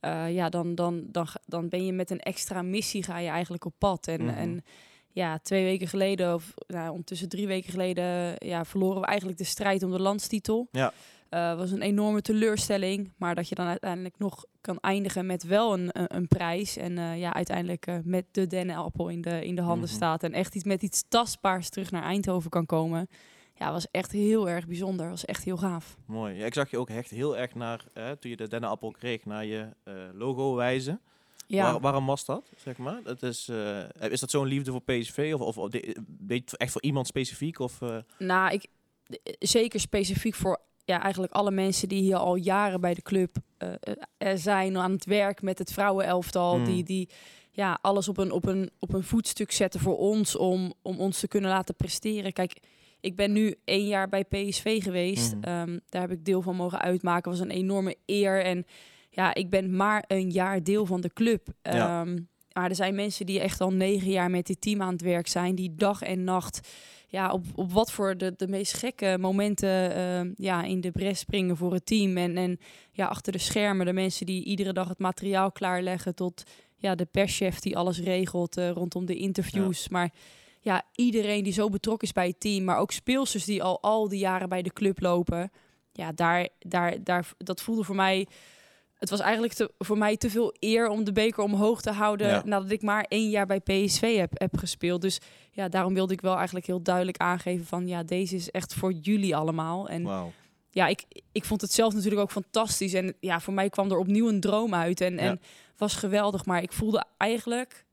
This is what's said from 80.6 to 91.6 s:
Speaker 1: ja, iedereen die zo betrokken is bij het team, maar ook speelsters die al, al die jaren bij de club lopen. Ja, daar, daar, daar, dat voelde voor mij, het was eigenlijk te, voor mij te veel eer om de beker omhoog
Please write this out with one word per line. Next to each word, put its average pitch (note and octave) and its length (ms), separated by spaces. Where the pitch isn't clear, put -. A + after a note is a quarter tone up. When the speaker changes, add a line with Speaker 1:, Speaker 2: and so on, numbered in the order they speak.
Speaker 1:
ja, F#3+ 220
iedereen G#3 500
die G3+ 80
zo G#3 160
betrokken G#3+ 400
is - 60
bij F3+ 120
het F3+ 140
team, G3 240
maar - 140
ook F3+ 120
speelsters B3+ 540
die G3 180
al, F#3 200
al G#3+ 260
die G3 100
jaren F#3 300
bij F#3 140
de F3 100
club G3 280
lopen. F3 500
Ja, D#3+ 200
daar, E3+ 360
daar, F3 460
daar, F3 240
dat F#3 240
voelde A3+ 220
voor F#3+ 100
mij, F#3+ 320
het - 160
was G3+ 100
eigenlijk A3+ 340
te, - 240
voor G#3 200
mij G#3+ 180
te A#3 140
veel A3+ 280
eer A3+ 300
om G#3+ 160
de G3+ 80
beker A3 320
omhoog G#3 360